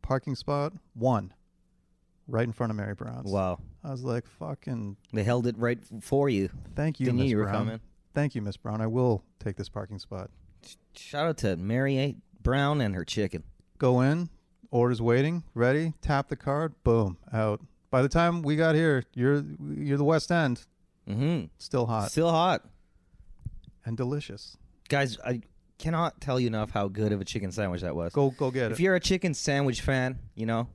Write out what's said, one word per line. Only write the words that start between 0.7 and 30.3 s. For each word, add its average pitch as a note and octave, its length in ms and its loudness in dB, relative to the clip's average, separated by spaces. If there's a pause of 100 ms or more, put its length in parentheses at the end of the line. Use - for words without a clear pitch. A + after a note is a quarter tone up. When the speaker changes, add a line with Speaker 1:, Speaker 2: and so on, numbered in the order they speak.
Speaker 1:
one, A2+ 400 0 (960)
right A#2 160 0
in A2+ 80 -4
front A#2 180 -2
of G#2+ 60 -4
Mary G2+ 180 -4
Brown's. A#2 360 -10
Speaker 2:
Wow. F#2 280 0 (240)
Speaker 1:
I D3+ 80 -10
was B2+ 140 -8
like, B2 220 -4
"Fucking" A#2 720 -8 (160)
Speaker 2:
They G#2+ 120 0
held A#2+ 240 2
it A2 100 -2
right A#2+ 200 0 (180)
f-, G2+ 80 -12
for C#3 240 2
you. G2 220 2 (260)
Speaker 1:
"Thank D3+ 240 -2
you, C3 60 0
Speaker 2:
They B2 60 2
knew G#2+ 120 4
Speaker 1:
Miss C3+ 60 2
Speaker 2:
you A2 80 2
were G#2+ 60 2
Speaker 1:
Brown. G2 100 -2 (120)
Speaker 2:
coming. A2 140 -6 (320)
Speaker 1:
Thank D3 240 0
you, G#2+ 60 -2
Miss G2+ 140 -6
Brown. G#2+ 240 -6
I A2 60 0
will A#2 380 2 (160)
take G2+ 160 -6
this G2 140 -8
parking G2+ 280 -10
spot." - 320 -12 (340)
Speaker 2:
Sh-, - 120 -20 (180)
shout D3 320 -6
out D#3 120 -2
to G2 180 0
Mary B2+ 420 0
A. C#3 180 -2 (260)
Brown C#3+ 400 2
and G2+ 120 0
her F2+ 100 -4
chicken. F#2 380 -2 (360)
Speaker 1:
Go B2+ 240 4
in, D#3+ 260 2 (420)
orders A#2+ 320 2
waiting, C#3 400 2 (120)
ready, C#3+ 480 2
tap C#3 260 0
the - 80 -6
card, D3 380 -4 (100)
boom, A2 320 4 (160)
out. G#2+ 280 0 (300)
By B2+ 120 4
the C#3 60 4
time E3+ 340 2
we D3+ 120 0
got D#3+ 220 4
here, D3+ 260 4 (120)
you're, C#3 280 4 (320)
you're D3 220 0
the C#3+ 80 2
West D#3 260 2
End. D3+ 360 2 (420)
Speaker 2:
Mm-hmm. B2+ 380 0 (120)
Speaker 1:
Still B2 280 -2
hot. A2+ 260 -2
Speaker 2:
Still E3 180 4
hot. E3 320 4 (1200)
Speaker 1:
And A#2 100 -4
delicious. B2+ 640 -8 (320)
Speaker 2:
Guys, C#3 340 0
I A#2+ 160 -2 (380)
cannot E3 420 -2
tell B2+ 180 -2
you A#2+ 100 2
enough G#2+ 220 -2
how G2+ 180 0
good G#2 240 0
of G2+ 100 0
a - 20 -6
chicken G2+ 260 -6
sandwich F#2 300 -2
that E2 160 -4
was. E2+ 160 -4
Speaker 1:
Go, C#3 180 4
go C3 200 -2
get B2 220 -2
Speaker 2:
If A2 60 -4
Speaker 1:
it. E3 40 2
Speaker 2:
you're F#3+ 120 4
a F3+ 60 2
chicken F#3 320 0
sandwich C#3 480 0
fan, C3 380 0 (160)